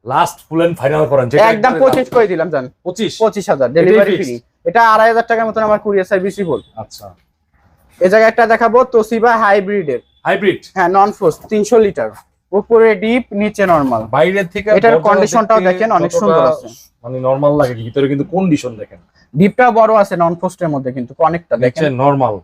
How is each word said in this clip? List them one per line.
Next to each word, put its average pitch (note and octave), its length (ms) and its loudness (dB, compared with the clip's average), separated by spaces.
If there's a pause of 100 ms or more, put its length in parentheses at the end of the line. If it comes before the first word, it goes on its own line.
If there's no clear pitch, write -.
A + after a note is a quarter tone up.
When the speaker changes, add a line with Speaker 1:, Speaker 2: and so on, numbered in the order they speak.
Speaker 1:
লাস্ট D3+ 400 -2
ফুল D#3+ 200 -4
এন্ড E3+ 160 -2
ফাইনাল D3+ 300 0
করেন, C3+ 180 2
যেটা E3 140 4 (100)
Speaker 2:
একদম A#3 200 0
Speaker 1:
একবারে - 100 -2
Speaker 2:
পঁচিশ C4 220 2
Speaker 1:
লাস্ট। - 100 -16
Speaker 2:
করে A3+ 160 4
দিলাম, E3 220 -4
জান। C3 120 -4 (200)
Speaker 1:
পঁচিশ? F3+ 260 -6 (120)
Speaker 2:
পঁচিশ G#3 280 -2
হাজার, C3+ 180 0
Speaker 1:
এটাই C#3 80 -8
Speaker 2:
ডেলিভারি G3 340 4
Speaker 1:
ফিক্সড? F3+ 140 -2
Speaker 2:
ফ্রি। B2 100 -8 (340)
এটা A#3 120 2 (120)
আড়াই A3 180 4
হাজার A3+ 180 0
টাকার A3+ 180 -2
মতন A3 220 -4
আমার G#3 160 2
কুরিয়ার G3 260 -2
সার্ভিসই F#3+ 380 -4
বল। A2+ 120 -4 (200)
Speaker 1:
আচ্ছা। - 240 -20 (960)
Speaker 2:
এই F#3 100 2
জায়গায় A3 200 4
একটা A3+ 120 2 (100)
দেখাবো, A3+ 240 2 (160)
তোশিবা A3+ 380 0 (120)
হাইব্রিডের। G3 580 -2 (260)
Speaker 1:
হাইব্রিড? F#3 340 -2 (140)
Speaker 2:
হ্যাঁ, F3+ 200 0
নন G3 220 4
ফ্রোস্ট, E3 220 -2 (120)
তিনশো G#3+ 340 0
লিটার। B2 240 -6 (500)
উপরে A3+ 280 4 (160)
ডিপ, A#3+ 200 -2 (180)
নিচে G#3 300 -2
নরমাল। C3 300 -2 (140)
Speaker 1:
বাইরের F3+ 380 0
থেকে G#3 140 -8 (100)
Speaker 2:
এটার A3+ 180 4
Speaker 1:
বড় A#3+ 120 0
Speaker 2:
কন্ডিশনটাও G#3+ 520 2
Speaker 1:
দেখতে F#3 100 2
Speaker 2:
দেখেন, G3+ 280 -2
অনেক E3+ 140 -2
Speaker 1:
যতটা - 100 -2
Speaker 2:
সুন্দর E3 300 2
আছে। - 160 -8 (360)
Speaker 1:
মানে B2+ 140 -10 (100)
নরমাল C#3+ 320 0
লাগে, B2+ 140 -2 (120)
ভিতরে C3+ 260 -2
কিন্তু C#3+ 220 -4
কন্ডিশন E3 380 -2 (100)
দেখেন। - 180 -18 (340)
Speaker 2:
ডিপটা G#3 320 2 (140)
বড় A3 120 4 (120)
আছে G3+ 200 -4
নন E3+ 160 0
ফ্রোস্টের F3 340 -6
মধ্যে, C3 240 -6
কিন্তু B2 140 -10 (160)
অনেকটা E3+ 280 -4
Speaker 1:
নিচে - 100 -2
Speaker 2:
দেখেন। C#3+ 280 -2 (100)
Speaker 1:
নরমাল। C3+ 400 0